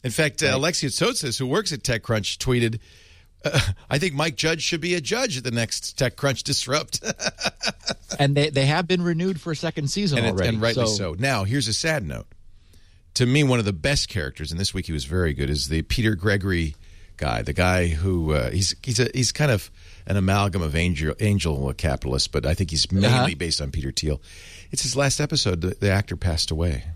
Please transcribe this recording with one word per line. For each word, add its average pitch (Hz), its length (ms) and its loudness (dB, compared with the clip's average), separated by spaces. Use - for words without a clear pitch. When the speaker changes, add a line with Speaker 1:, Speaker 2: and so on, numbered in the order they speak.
Speaker 1:
In 123 60 -2
fact, 151 320 0
uh, 151 40 2
Speaker 2:
Right. 131 80 4
Speaker 1:
Alexia 143 360 0
Tsotsis, 160 480 -2
who 131 80 -2
works 160 260 0
at 131 120 -6
TechCrunch, 110 540 -2
tweeted, 117 420 2
uh, 147 140 2
"I 135 120 0
think 170 140 -2
Mike 147 220 0
Judge 160 260 0
should - 180 -2
be 175 140 0
a 175 60 -2
judge 202 380 -2
at 117 60 -10
the 123 80 -2
next - 440 -2
TechCrunch 131 460 0
Disrupt." - 600 -2
<laughs> - 1160 -6
Speaker 2:
And 143 180 4
they, 151 140 2
they 135 160 2
have 165 200 2
been 175 160 2
renewed 175 380 0
for 165 120 -6
a 147 40 -4
second 160 320 -4
season 175 300 0
Speaker 1:
And 117 80 2
it, 110 60 2
Speaker 2:
already. 92 180 2
Speaker 1:
and 110 100 -2
rightly 117 260 2
Speaker 2:
So 107 60 0
Speaker 1:
so. 82 60 -8
Now, 117 260 0
here's 120 240 0
a 110 40 -2
sad 151 340 0
note. 60 200 -8
To 127 120 4
me, 139 160 4
one 127 160 4
of 107 60 0
the 101 80 0
best 135 360 0
characters, 73 420 -6
and 82 100 -4
this 95 140 -2
week 90 120 -4
he 82 60 -6
was 71 140 -4
very 82 260 0
good, 67 180 -2
is 71 180 -2
the 80 140 0
Peter 110 320 2
Gregory 92 600 0
guy, 57 260 -2
the 58 100 -4
guy 90 360 4
who, 82 440 2
uh, 62 180 0
he's, 92 320 0
he's 117 180 0
a, - 140 4
he's - 180 0
kind 151 180 2
of 104 200 0
an 98 100 0
amalgam 98 460 2
of 76 140 -2
angel, 80 440 0
angel 80 540 2
capitalist, 65 580 -2
but 67 140 0
I 78 80 4
think 90 160 -2
he's 78 200 0
mainly 95 180 4
Speaker 2:
Uh-huh. 127 200 4
Speaker 1:
based 80 240 -2
on 69 80 -4
Peter 67 220 -4
Thiel. 76 280 0
It's - 120 -4
his 123 140 -2
last 139 240 2
episode. 107 400 0
The, 90 80 0
the 101 100 4
actor 98 260 0
passed 82 340 0
away. 78 340 0